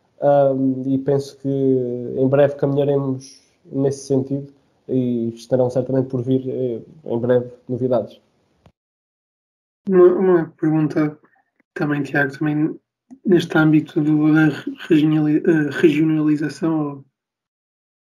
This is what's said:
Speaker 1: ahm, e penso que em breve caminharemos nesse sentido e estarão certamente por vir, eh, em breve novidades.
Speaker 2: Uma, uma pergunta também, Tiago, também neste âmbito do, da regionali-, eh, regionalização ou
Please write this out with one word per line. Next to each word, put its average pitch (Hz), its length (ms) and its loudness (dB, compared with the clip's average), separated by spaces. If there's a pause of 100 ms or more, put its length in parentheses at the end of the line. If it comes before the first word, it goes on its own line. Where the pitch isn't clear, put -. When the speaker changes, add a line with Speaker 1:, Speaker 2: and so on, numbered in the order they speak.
(200)
Speaker 1:
ahm, 135 640 2
e 135 120 0
penso 139 400 -4
que 139 100 -6
em 131 800 -2
breve 139 280 2
caminharemos 139 840 -2 (240)
nesse 135 420 -4
sentido 139 460 -4 (340)
e 123 440 -2
estarão 123 400 -2
certamente 131 380 -2
por 123 140 -6
vir, 131 240 -2
eh, 123 360 -6 (240)
em 120 120 -4
breve 120 320 0 (160)
novidades. 123 540 -4 (1700)
Speaker 2:
Uma, 180 180 6
uma 180 540 2
pergunta 156 580 0 (560)
também, 147 280 -2
Tiago, 135 360 -4
também 151 400 -2 (460)
neste 170 320 2
âmbito 156 460 2
do, 151 320 2
da 156 140 4 (380)
regionali-, 151 520 2
eh, 156 320 0
regionalização 151 1160 0
ou 139 160 -14 (1080)